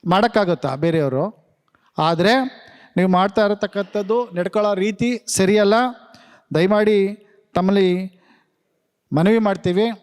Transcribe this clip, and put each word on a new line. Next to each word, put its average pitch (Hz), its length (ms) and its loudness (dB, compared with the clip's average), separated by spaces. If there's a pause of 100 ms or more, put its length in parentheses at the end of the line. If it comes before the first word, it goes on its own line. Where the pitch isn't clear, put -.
ಮಾಡೋಕ್ಕಾಗುತ್ತಾ 180 640 0 (120)
ಬೇರೆಯವರು? 156 420 0 (720)
ಆದರೆ 170 360 2 (640)
ನೀವು 185 200 2
ಮಾಡ್ತಾ 202 300 0
ಇರತಕ್ಕಂಥದ್ದು, 202 720 -4 (180)
ನಡ್ಕೊಳ್ಳೋ 208 340 -2 (140)
ರೀತಿ 220 240 -2 (280)
ಸರಿಯಲ್ಲ. 202 380 2 (760)
ದಯಮಾಡಿ 208 480 2 (560)
ತಮ್ಮಲ್ಲಿ 190 340 2 (1200)
ಮನವಿ 202 360 2
ಮಾಡ್ತೀವಿ 185 380 0 (160)